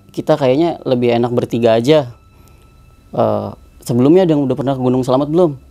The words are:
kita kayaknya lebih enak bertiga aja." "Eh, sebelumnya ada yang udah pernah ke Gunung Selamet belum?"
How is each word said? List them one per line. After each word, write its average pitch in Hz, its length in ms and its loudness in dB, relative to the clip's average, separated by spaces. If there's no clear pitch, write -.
kita - 240 -2
kayaknya 147 480 0
lebih 123 320 0
enak 117 160 -2
bertiga 117 480 0
aja." 135 320 2
"Eh, 107 340 -2
sebelumnya 147 400 4
ada 160 80 0
yang 143 160 -2
udah 135 80 -4
pernah 135 160 -4
ke 127 80 -6
Gunung 127 240 0
Selamet 135 240 0
belum?" 160 240 0